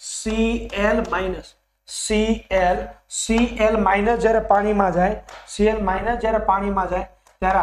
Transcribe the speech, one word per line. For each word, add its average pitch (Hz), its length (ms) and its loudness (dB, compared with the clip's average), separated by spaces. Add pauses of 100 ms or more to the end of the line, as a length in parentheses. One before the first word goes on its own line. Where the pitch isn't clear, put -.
સી 226 640 -2 (200)
એલ 226 100 2 (120)
માઇનસ. 180 440 -6 (340)
સી 214 440 0 (180)
એલ, 190 280 2 (300)
સી 226 360 0 (220)
એલ 220 100 2 (100)
માઇનસ 202 380 2
જ્યારે 226 260 4
પાણીમાં 202 460 2
જાય, 202 420 -2 (140)
સી 208 200 2
એલ 220 160 -2
માઇનસ 208 360 -2
જ્યારે 220 240 2
પાણીમાં 190 420 0
જાય, 180 160 -4 (360)
ત્યારે 190 200 2